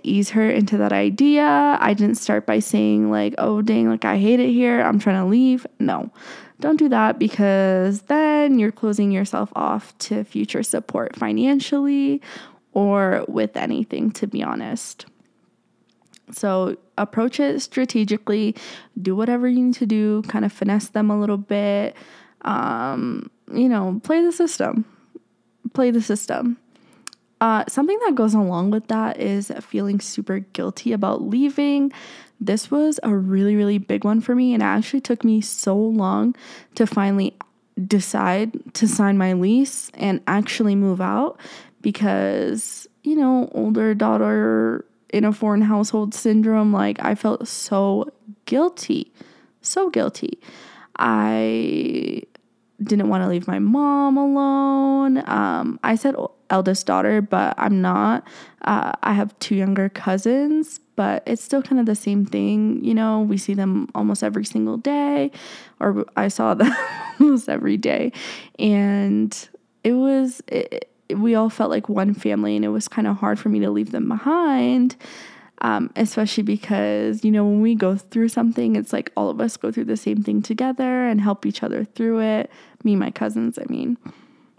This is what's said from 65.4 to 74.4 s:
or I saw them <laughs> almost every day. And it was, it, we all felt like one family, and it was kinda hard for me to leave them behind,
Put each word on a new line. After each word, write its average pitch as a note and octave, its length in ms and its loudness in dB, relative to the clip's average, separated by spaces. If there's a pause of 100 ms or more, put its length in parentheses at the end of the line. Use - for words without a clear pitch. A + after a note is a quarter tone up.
or G3+ 240 0 (120)
I G3+ 120 0
saw A3 260 0
them A#3+ 180 4 (240)
<laughs> - 240 -2
almost C4+ 280 4
every - 280 0
day. - 360 -2 (460)
And G3+ 920 0 (340)
it A3+ 100 2
was, C4 560 0
it, - 420 -6 (200)
we A3+ 240 2
all A3 160 2
felt G#3+ 200 -2
like - 180 -2
one G3+ 260 0
family, G#2 420 -2
and - 80 0
it - 40 0
was G#3+ 200 -2
kinda G#2+ 260 -2
hard G#3 240 -2
for A3 100 -4
me G#3+ 120 2
to G3+ 100 0
leave G#3+ 200 -2
them A#3 180 -4
behind, B3+ 880 2 (640)